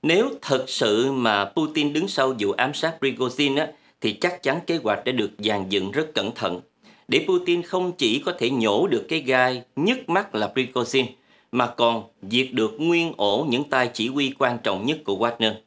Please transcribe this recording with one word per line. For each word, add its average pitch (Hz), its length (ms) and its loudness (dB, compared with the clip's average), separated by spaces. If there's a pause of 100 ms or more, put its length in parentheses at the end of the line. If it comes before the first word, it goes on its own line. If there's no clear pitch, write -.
Nếu 196 280 4 (120)
thật 131 260 0
sự 120 440 2
mà 113 320 2
Putin 151 480 -2
đứng 156 160 -2
sau 131 300 0
vụ 101 140 0
ám 135 220 0
sát 160 260 -2
Prigozhin 135 580 0
á, 156 100 -2 (320)
thì 110 120 0
chắc 175 300 -2
chắn 143 240 0
kế 165 100 0
hoạch 107 280 -2
đã 127 80 0
được 110 260 -2
dàn 104 300 -2
dựng 98 240 -2
rất 151 220 -2
cẩn 107 200 -2
thận. 90 260 -4 (480)
Để 156 200 2
Putin 175 340 2
không 185 300 -2
chỉ 131 320 0
có 180 140 -2
thể 117 120 0
nhổ 117 360 2
được 175 220 0
cái 160 120 -2
gai 127 420 2 (140)
nhức 220 320 0
mắt 190 260 0
là 107 200 -2
Prigozhin, 127 500 0 (480)
mà 123 140 2
còn 117 360 0 (280)
diệt 127 220 0
được 113 260 0
nguyên 165 380 0
ổ 104 320 2
những 127 160 0
tay 127 300 0
chỉ 110 140 -2
huy 135 300 -2
quan 120 240 0
trọng 101 240 -2
nhất 151 180 -2
của 98 120 0
Wagner. 113 380 0 (120)